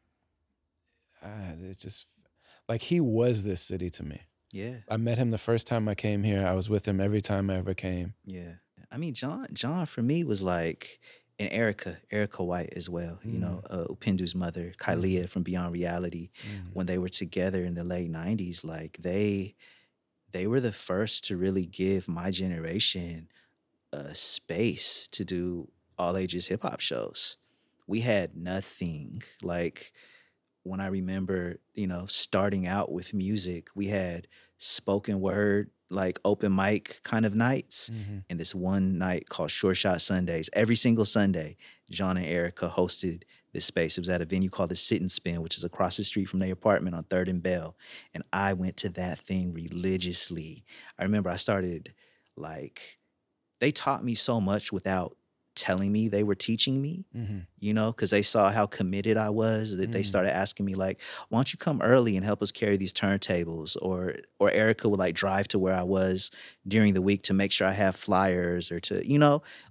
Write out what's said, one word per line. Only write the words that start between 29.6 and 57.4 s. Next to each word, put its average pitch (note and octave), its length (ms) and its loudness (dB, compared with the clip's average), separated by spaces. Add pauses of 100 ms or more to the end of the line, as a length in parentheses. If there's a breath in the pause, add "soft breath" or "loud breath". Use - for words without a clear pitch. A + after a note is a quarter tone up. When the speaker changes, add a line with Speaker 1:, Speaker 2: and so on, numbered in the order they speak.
Speaker 2:
when F#2+ 160 -6
I G2 80 -4
remember, F#2 720 -2 (160)
you G#2 120 -4
know, F2+ 200 -4
starting G2 600 2
out F#2+ 260 -2
with F2+ 220 -6
music, F#2 600 -2
we G2+ 120 -4
had F2+ 420 -2 (300 soft breath)
spoken G2+ 640 0
word, G2+ 500 2 (200)
like, F#2 320 -2
open G2+ 320 4
mic G2 480 2
kind A2+ 220 2
of G#2 100 2
nights. B2 540 0
Speaker 1:
Mm-hmm. G#2 300 -8 (100)
Speaker 2:
And F2 100 -4
this E2 160 -2
one F#2+ 440 2
night F#2 320 -2
called D#2+ 200 -4
Sure F#2+ 240 2
Shot F2+ 280 2
Sundays, E2+ 500 2
every A2+ 240 4
single A2+ 300 6
Sunday, F#2 500 2 (340 loud breath)
John F#2 280 -2
and F2 80 -2
Erica F2 500 -2
hosted F2+ 460 0 (320 soft breath)
this - 100 0
space. E2 320 2
It F#2 60 -4
was F2 80 -4
at F2 100 2
a E2 60 -2
venue F#2 240 0
called F#2 180 -2
the F2 80 -2
Sit - 240 4
and F#2 100 -2
Spin, E2+ 300 0
which E2 160 -4
is - 80 -6
across F2+ 320 0
the G#2 80 -2
street G2 220 -2
from F#2 140 -2
their F#2 120 -2
apartment F#2 420 2
on E2 100 -6
Third F#2 260 0
and F2+ 120 -2
Bell. E2+ 320 -2 (380 loud breath)
And F2 180 -10
I G2 220 2
went F#2 260 -2
to G2+ 120 -4
that F2 280 -6
thing F2+ 360 -2
religiously. F2 1120 -4 (320 loud breath)
I F2+ 60 -2
remember G2 260 2
I E2+ 60 -2
started, F#2 580 -2 (420 soft breath)
like, D2+ 640 -14 (600)
they D3 120 4
taught - 320 0
me A#2+ 100 0
so A#2 260 4
much G2 320 0
without F#2 440 -2 (400)
telling G2 340 2
me G#2+ 160 2
they G2+ 160 2
were G2+ 140 2
teaching C3 440 0
me, D#3+ 240 -6 (120)
Speaker 1:
Mm-hmm. G#2 220 -4 (200)